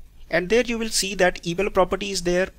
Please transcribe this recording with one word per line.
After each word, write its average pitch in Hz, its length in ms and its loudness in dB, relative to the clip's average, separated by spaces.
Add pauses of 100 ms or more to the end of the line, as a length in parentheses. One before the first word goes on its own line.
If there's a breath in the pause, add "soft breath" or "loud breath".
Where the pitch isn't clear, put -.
(300)
and 180 180 0
there 226 160 4
you 240 140 -2
will 226 120 -4
see 220 260 -2
that 180 300 2
email 180 240 -2
property 196 420 0
is 185 100 -2
there, 175 260 0 (120)